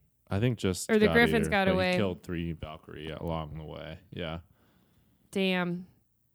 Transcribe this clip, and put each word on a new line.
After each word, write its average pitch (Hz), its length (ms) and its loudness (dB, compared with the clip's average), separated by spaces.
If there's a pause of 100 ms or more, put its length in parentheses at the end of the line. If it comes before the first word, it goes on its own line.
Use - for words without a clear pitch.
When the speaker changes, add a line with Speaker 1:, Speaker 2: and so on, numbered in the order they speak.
(300)
Speaker 1:
I 98 100 0
think 120 200 2
just 95 320 0
Speaker 2:
Or 214 80 6
the 214 80 6
Speaker 1:
God - 60 4
Speaker 2:
griffins 233 340 4
Speaker 1:
Eater, - 20 0
Speaker 2:
got 196 160 2
Speaker 1:
but 190 80 2
Speaker 2:
away. 185 200 2
Speaker 1:
he 180 40 2
killed 92 240 0
three 85 320 -4
Valkyrie 78 560 -12
along 80 480 -6
the 78 80 -10
way. 78 320 -12 (160)
Yeah. 82 260 -6 (920)
Speaker 2:
Damn. 180 560 -2 (480)